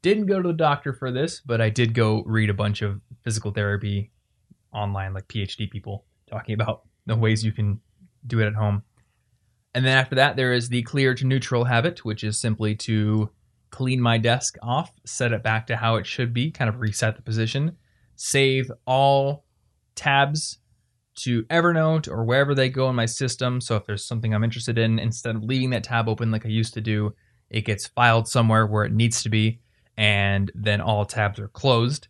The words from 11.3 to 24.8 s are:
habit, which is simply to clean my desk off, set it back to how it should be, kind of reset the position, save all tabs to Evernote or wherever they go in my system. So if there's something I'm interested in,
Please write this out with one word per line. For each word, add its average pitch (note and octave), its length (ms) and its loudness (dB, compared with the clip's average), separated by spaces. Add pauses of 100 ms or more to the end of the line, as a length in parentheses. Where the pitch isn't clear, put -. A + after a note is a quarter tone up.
habit, B2 400 0
which G#2+ 220 -6
is G#2+ 120 -2
simply G#2+ 380 0
to G#2+ 540 0 (400)
clean B2+ 320 -2
my A#2 160 4
desk A#2 440 0
off, B2 300 -4 (140)
set A#2+ 260 -4
it A2 120 -4
back A2+ 240 -2
to A2+ 100 -2
how A2+ 180 0
it G#2+ 100 -2
should A#2+ 280 -4
be, C3 180 -2
kind B2 160 -2
of A2 120 -4
reset A2 360 -2
the - 60 -20
position, A#2 560 -2 (380)
save C3 540 0 (160)
all C#3 600 2 (500)
tabs C#3+ 640 0 (560)
to A#2+ 280 -2
Evernote D#3+ 680 2
or A2+ 160 -4
wherever C#3 280 4
they C3 160 2
go C3 200 0
in B2+ 60 -2
my A#2 100 2
system. B2 560 -2
So A2+ 160 -2
if - 80 -4
there's G2+ 200 -6
something A2+ 280 -2
I'm G#2+ 100 2
interested A#2 340 -2
in, A2+ 220 2